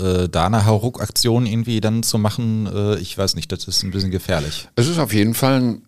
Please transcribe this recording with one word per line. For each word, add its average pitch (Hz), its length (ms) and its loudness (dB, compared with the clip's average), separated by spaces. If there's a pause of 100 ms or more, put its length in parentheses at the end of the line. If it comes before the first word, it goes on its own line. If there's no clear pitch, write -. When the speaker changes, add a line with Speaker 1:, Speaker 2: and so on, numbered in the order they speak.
(240)
Speaker 1:
äh, 87 40 -2
da 85 180 0
eine 104 200 4
Hauruck-Aktion 113 800 2
irgendwie 113 340 0
dann 110 220 0
zu - 160 0
machen, 110 480 0
äh, 101 320 -2
ich - 180 -10
weiß 95 180 0
nicht, - 160 -8
das 92 160 -8
ist - 160 0
ein 98 80 -4
bisschen 95 220 -2
gefährlich. 82 640 -2
Speaker 2:
Es 120 100 4
ist 170 120 -2
auf 123 160 -2
jeden 107 200 4
Fall 135 260 2
ein 120 280 -2